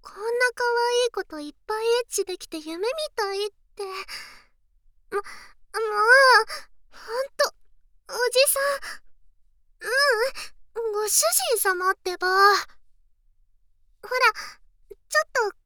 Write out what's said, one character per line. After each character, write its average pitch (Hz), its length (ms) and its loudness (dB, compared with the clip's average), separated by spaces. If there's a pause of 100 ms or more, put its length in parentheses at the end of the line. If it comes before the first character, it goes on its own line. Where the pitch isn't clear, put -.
こ - 100 -20
ん - 20 -20
な 480 400 -2
可 - 80 -6 (400)
愛 494 60 2
い - 20 -2
子 - 140 -8
と 311 160 -14
い 294 80 -12
っ 302 60 -16 (120)
ぱ 427 140 -4
い 440 40 -6
エ 453 40 0 (160)
ッ - 40 -10
チ - 160 -4
で 359 140 -8
き - 80 -16
て 330 120 -12
夢 311 180 -10
み 359 80 -6 (320)
た 392 180 -4
い 415 140 -6
っ - 20 -8 (240)
て。 - 80 -12
も、 392 80 -10
も - 1300 -14
う、 - 20 -16 (1700)
ほ 466 300 -8
ん 554 140 -6
と、 277 180 0 (540)
お - 40 -14 (180)
じ - 80 -2 (140)
さ 554 80 -2
ん。 554 400 -4 (800)
う 392 100 -10 (840)
う 453 160 -4
ん、 - 20 -6
ご 415 160 -2
主 - 140 2 (280)
人 453 80 0
様 370 320 0
っ 381 60 -2
て 359 200 -8
ば。 370 120 -2
ほ 392 260 6
ら、 - 1600 -14 (800)
ち - 300 -10
ょ - 20 4 (280)
っ - 20 -2
と - 160 -20